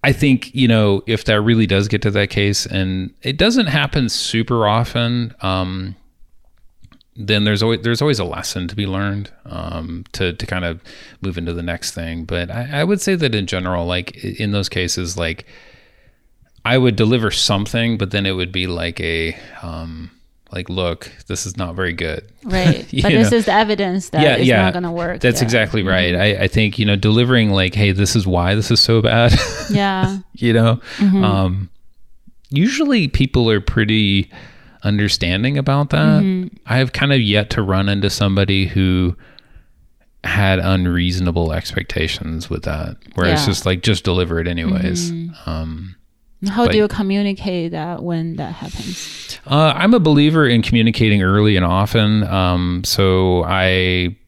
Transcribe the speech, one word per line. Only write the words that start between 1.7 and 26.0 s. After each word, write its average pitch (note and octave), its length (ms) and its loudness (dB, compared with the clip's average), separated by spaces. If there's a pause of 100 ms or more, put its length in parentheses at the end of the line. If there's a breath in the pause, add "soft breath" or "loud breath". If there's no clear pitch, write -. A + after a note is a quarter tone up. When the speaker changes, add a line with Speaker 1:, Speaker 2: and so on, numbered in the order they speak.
Speaker 1:
get G#2 160 -2
to G#2 80 0
that G2+ 200 0
case, G2+ 340 0
and F#2+ 560 -4
it C#3 160 -4
doesn't A3 300 2
happen C#3+ 420 0
super A2+ 580 -2
often, A#2 760 -2
um, F#2 540 -4 (1200)
then G#2 280 -2
there's G#2 180 2
always, A2+ 200 0
there's A#2 200 0
always C#3+ 160 2
a G2 60 -2
lesson - 460 -6
to G2+ 60 -10
be G2+ 120 -4
learned, G2 420 -4 (160)
um, E2 680 -10
to, F2 200 -4
to G2+ 140 -8
kind F2+ 180 -4
of E2 160 -6 (400 loud breath)
move F#2 160 -6
into E2+ 160 -6
the E2+ 80 -8
next E2+ 300 -8
thing. E2 320 -10
But F2 260 -6
I, B2 300 -6
I D#3 60 0
would G3 160 0
say G3 140 0
that C#3 200 -2
in G2+ 100 -2
general, F2+ 400 -4
like, F2+ 380 -6
i-, G2 160 -8
in G#2+ 120 -2
those G2+ 180 -2
cases, F2 480 -4
like, E2 280 -6 (1200 soft breath)
I B2 120 2
would B2 180 4
deliver A2 340 2
something, A2+ 680 -2
but G2 120 -4
then G2+ 140 -2
it F#2+ 60 0
would F#2 200 -4
be F#2 160 -4
like E2+ 340 -6
a, E2 360 -4 (240 loud breath)
um, E2 500 -12 (400)
like, F#2 160 -10
"Look, F2+ 440 -4 (160)
this - 180 -6
is - 120 -10
not F2 180 -8
very F2+ 180 -4
good." E2 300 -6 (200)
Speaker 2:
Right. F3+ 440 0
Speaker 1:
<laughs> - 40 -14
You C3 120 -2
Speaker 2:
But G#3 80 2
this A3+ 180 4
Speaker 1:
know? A#3 80 4
Speaker 2:
is A3 80 2
the G3 80 2
evidence G3 560 0
that D#3 140 2
Speaker 1:
Yeah, C3+ 140 4
Speaker 2:
it's B2+ 100 2
Speaker 1:
yeah. A2 160 4
Speaker 2:
not F#2 100 2
gonna E3+ 180 -4
work. E3+ 300 -6
Speaker 1:
That's B2 200 2
Speaker 2:
Yeah. B2 40 2
Speaker 1:
exactly A2 380 0
right. F2+ 320 0